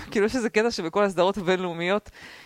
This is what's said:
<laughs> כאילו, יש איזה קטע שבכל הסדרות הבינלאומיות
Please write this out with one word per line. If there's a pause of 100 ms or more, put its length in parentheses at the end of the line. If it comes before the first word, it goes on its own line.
<laughs>
כאילו,
יש
איזה
קטע
שבכל
הסדרות
הבינלאומיות (360)